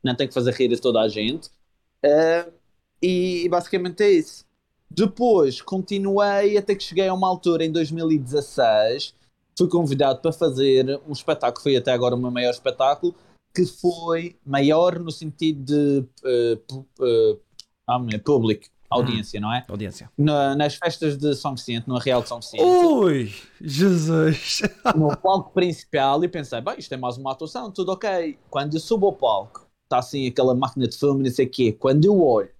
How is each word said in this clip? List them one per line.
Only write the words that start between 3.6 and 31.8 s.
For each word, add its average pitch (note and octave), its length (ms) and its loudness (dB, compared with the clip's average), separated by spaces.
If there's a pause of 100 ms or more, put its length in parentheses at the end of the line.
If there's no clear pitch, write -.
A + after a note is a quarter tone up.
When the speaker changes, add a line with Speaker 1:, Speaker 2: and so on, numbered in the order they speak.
Speaker 1:
é G#3 80 6
isso. - 340 0 (440)
Depois G3+ 720 2
continuei G3+ 960 0
até G3+ 180 0
que G3 80 -12
cheguei F#3+ 240 0
a F#3 60 0
uma F#3 140 0
altura F3 380 0
em D#3+ 60 -4
dois D#3 200 -2
mil E3 200 -2
e D#3 80 2
dezasseis, B2 920 0 (440)
fui F3+ 100 4
convidado C#3 520 0
para E3 120 -2
fazer C3+ 760 2
um D3+ 40 -10
espetáculo, C3+ 520 -4
foi C#3 120 2
até B2 160 0
agora B2 240 0
o - 20 -4
meu B2 140 -4
maior B2 200 0
espetáculo, C#3 640 -2 (400)
que F3+ 120 2
foi E3+ 680 -4 (100)
maior D3+ 540 2
no E3 120 -10
sentido D3+ 520 -4
de, C#3+ 420 2 (200)
eh, A#2+ 300 0 (120)
pu-, C3 200 -16 (140)
eh, A2+ 360 2 (500)
ah, B2 240 0
é G#2+ 60 -4
público, A2+ 480 0
Speaker 2:
Hum. - 320 -8
Speaker 1:
audiência, A#2 440 -4
não G#2+ 100 -4
é? B2 160 -6
Speaker 2:
Audiência. G2+ 480 -12
Speaker 1:
Na, C#3+ 400 2
nas D3 200 0
festas D#3+ 420 -4
de D3 180 -2
São C#3 200 -8
Vicente, A#2 320 -8
no B2+ 100 -4
Arraial B2 240 0
de - 80 -10
São A#2 100 -10
Vicente. - 240 -6
Speaker 2:
Ui, B3 680 4 (280)
Jesus! D#3+ 1000 0 (160)
<laughs> A#3 180 0
Speaker 1:
No D3 220 2
palco F#3+ 340 0
principal D#3 720 0
e F3 40 -2
pensei, C#3 340 -8
"Bem, G3+ 160 -6
isto - 160 -14
é C3 40 -10
mais B2 200 -6
uma C3+ 140 -8
atuação, G3 400 -10
tudo F#3 200 -6
ok." F#3 460 -4 (140)
Quando D3 240 -4
eu D#3+ 40 -2
subo G3+ 280 0
ao F#3+ 60 0
palco, G#2+ 520 -2 (240)
tá B2+ 80 0
assim C3 300 -4
aquela B2+ 260 2
máquina B2+ 340 -2
de - 100 -6
filme, C#3 260 2
não B2+ 80 0
sei B2+ 160 0
o - 20 -10
quê. A#2+ 220 0
Quando C#3 340 2